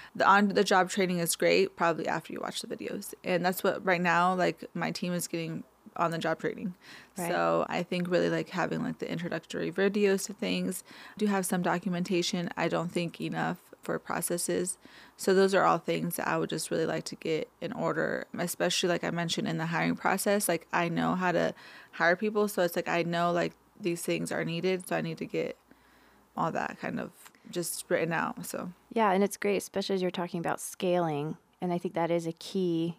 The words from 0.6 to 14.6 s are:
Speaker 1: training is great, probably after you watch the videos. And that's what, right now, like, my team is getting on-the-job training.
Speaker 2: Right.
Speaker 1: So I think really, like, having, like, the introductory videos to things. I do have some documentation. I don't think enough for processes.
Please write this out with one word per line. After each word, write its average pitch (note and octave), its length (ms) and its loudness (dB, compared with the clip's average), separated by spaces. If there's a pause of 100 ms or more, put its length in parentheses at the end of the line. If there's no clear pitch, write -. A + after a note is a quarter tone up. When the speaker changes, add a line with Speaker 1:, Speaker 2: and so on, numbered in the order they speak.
Speaker 1:
training F3+ 280 2
is E3+ 180 0
great, F3 400 4
probably E3 300 2
after D#3+ 260 -4
you - 80 -8
watch - 220 -6
the - 60 -12
videos. - 460 -8 (100)
And F3 200 0
that's F3+ 200 0
what, G3 220 0
right F3 140 4
now, F3+ 340 4
like, E3+ 300 0 (100)
my E3 180 -2
team F3+ 200 -4
is F3 140 -4
getting E3 380 -6 (320)
on-the-job E3 420 0
training. - 360 -4 (420)
Speaker 2:
Right. F3 120 -2
Speaker 1:
So E3 400 2
I E3+ 140 -2
think F3 260 -2
really, E3+ 220 2
like, E3 200 -2
having, D#3+ 340 -2
like, - 160 -6
the - 100 -6
introductory E3+ 640 -6
videos G3 540 2
to - 60 -12
things. F#3 560 -4
I - 300 -18
do G#3+ 80 2
have G3 180 2
some F#3 180 0
documentation. F3 920 0
I E3 120 0
don't E3+ 240 -2
think E3+ 280 -4
enough E3 380 -2 (240)
for E3 160 -4
processes. F3 800 -2 (400)